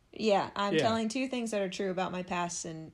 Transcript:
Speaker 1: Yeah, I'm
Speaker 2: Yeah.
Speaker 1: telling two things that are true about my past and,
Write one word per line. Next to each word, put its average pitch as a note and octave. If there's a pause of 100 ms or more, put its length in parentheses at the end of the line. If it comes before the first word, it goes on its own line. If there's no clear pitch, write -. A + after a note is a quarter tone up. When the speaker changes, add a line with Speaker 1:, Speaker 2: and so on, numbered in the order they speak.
(120)
Speaker 1:
Yeah, G3
I'm G3+
Speaker 2:
Yeah. D#3
Speaker 1:
telling A3+
two C4
things A#3+
that G3+
are F#3+
true F#3+
about F#3
my F#3
past F3
and, D#3+